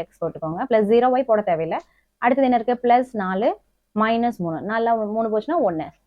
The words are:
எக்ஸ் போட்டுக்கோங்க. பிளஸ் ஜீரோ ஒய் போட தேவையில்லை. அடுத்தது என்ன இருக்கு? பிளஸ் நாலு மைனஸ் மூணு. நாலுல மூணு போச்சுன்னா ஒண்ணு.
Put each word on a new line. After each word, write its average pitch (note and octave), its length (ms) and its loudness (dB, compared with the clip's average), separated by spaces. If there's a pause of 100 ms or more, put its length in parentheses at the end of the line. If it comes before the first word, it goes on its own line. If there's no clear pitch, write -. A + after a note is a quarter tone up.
எக்ஸ் - 220 -16
போட்டுக்கோங்க. E3 380 -6 (100)
பிளஸ் A3 220 2
ஜீரோ B3 240 4
ஒய் C4+ 140 -2
போட G#3 200 2
தேவையில்லை. E3 280 -2 (460)
அடுத்தது C4 240 4
என்ன A#3+ 120 2
இருக்கு? B3 160 -2 (100)
பிளஸ் B3 260 2 (100)
நாலு F#3+ 260 -2 (540)
மைனஸ் A#3 440 0
மூணு. D#3+ 120 -4 (120)
நாலுல A3+ 260 0 (200)
மூணு A3+ 180 -2
போச்சுன்னா C#4+ 240 -2 (100)
ஒண்ணு. D#3 200 -4 (180)